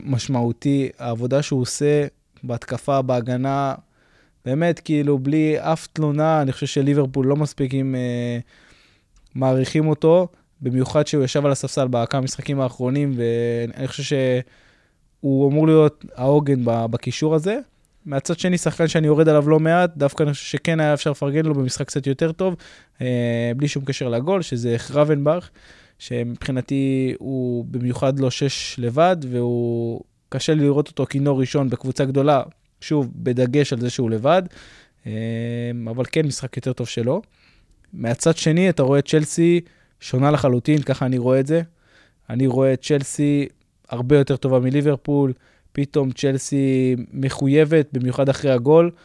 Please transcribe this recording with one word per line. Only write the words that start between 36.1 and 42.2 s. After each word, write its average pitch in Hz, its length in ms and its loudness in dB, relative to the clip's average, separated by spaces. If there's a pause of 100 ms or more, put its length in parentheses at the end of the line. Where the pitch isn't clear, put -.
כן 156 140 0
משחק 127 320 -6
יותר 127 160 -4
טוב 120 140 -8
שלו. 127 340 -2 (720)
מהצד 117 440 0
שני, 175 320 2
אתה 147 140 2
רואה 139 160 4
את - 80 -2
צ'לסי 165 540 2 (380)
שונה 139 320 0
לחלוטין, 135 500 2
ככה 131 240 -2
אני 127 120 0
רואה 127 220 2
את 135 80 0
זה. 165 140 2 (680)